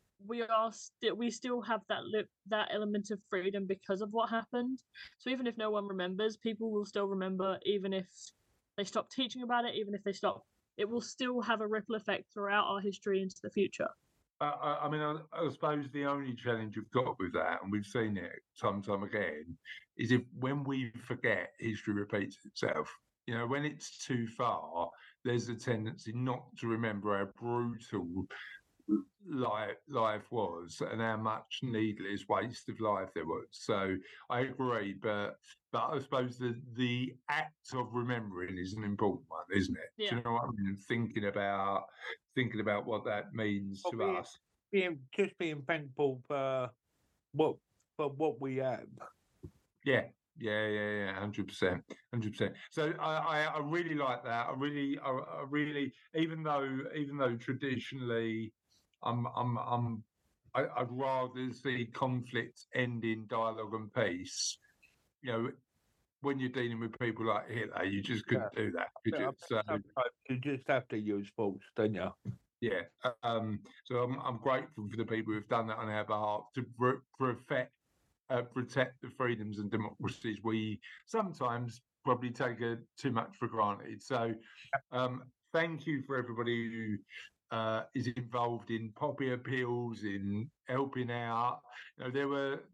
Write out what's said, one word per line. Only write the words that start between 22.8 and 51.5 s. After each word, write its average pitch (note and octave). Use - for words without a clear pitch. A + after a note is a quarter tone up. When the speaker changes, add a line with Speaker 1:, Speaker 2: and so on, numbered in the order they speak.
Speaker 2:
You A#2
know, A#2+
when C#3
it's -
too A#2+
far, E2+
there's A#2+
a A#2
tendency A2+
not B2
to A#2+
remember G#2+
how G2
brutal A2
life, A2
life A2
was F2
and A2
how A2+
much A2
needless G#2+
waste G#2+
of G#2
life G2+
there D#2+
was. E2
So F#2+
I B2
agree, B2
but, G#2
but B2
I C#3
suppose B2+
the, A#2+
the B2
act -
of A#2
remembering G#2
is F#2
an G#2+
important G2+
one, D#2+
isn't G2
it? -
Do G#3+
you G3+
Speaker 1:
Yeah. A#2+
Speaker 2:
know A#2
what A#2
I G#2+
mean? G2
Thinking A2+
about, G2
thinking G#2+
about G#2
what G#2+
that G#2
means G2+
Speaker 3:
Well, F3+
Speaker 2:
to A2+
Speaker 3:
being, -
Speaker 2:
us. -
Speaker 3:
being, F3+
just F#3+
being D#3
thankful C#3
for C3
what, C#3+
for D3
what C#3
we C3+
have. B2+
Speaker 2:
Yeah. C3
Yeah, G#2+
yeah, G#2
yeah, G2
hundred G#2
percent, F2+